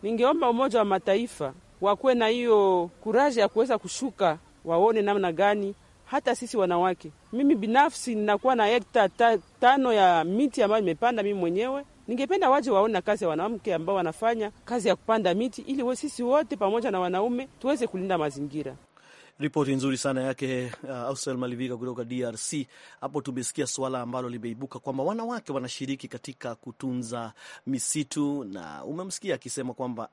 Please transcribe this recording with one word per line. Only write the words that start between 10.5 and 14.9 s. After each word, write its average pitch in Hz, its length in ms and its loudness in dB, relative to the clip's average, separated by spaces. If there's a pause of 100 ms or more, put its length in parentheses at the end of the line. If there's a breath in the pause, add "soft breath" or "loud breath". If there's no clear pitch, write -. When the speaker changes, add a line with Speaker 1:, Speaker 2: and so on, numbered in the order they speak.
Speaker 1:
ambayo 214 180 4
nimepanda 214 420 0
mimi 202 180 -2
mwenyewe. 226 440 -2 (240)
Ningependa 277 420 2
waje 269 200 2
waone 214 220 4
na 185 100 0
kazi 208 220 -2
ya 170 60 2
wanawake 190 440 -2
ambao 165 220 -2
wanafanya 208 540 -2 (140)
kazi 220 240 -2
ya 180 80 4